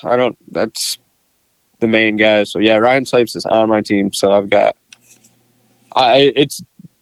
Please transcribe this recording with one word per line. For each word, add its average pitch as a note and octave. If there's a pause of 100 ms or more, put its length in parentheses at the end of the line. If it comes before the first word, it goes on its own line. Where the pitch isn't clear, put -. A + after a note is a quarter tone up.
I -
don't, B2 (160)
that's - (800)
the A#2
main A2
guy. G#2+
So, F2+
yeah, A2
Ryan B2+
Sipes B2
is -
on A2
my G#2+
team. G2+
So, G2
I've G2+
got, G#2 (1160)
I, C3
it's, D#3 (380)